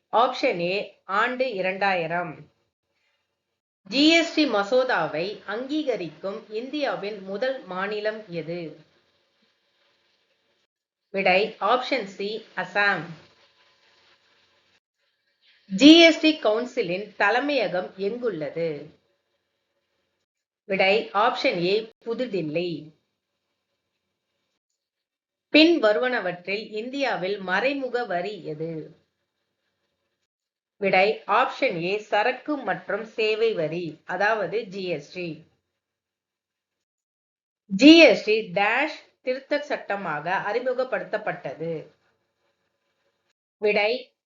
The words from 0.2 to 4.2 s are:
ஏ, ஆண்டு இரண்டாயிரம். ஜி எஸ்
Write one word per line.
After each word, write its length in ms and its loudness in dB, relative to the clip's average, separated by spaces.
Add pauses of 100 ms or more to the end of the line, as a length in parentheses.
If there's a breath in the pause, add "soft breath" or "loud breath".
ஏ, 460 -4
ஆண்டு 480 -2
இரண்டாயிரம். 800 -2 (1500)
ஜி 220 2
எஸ் 260 2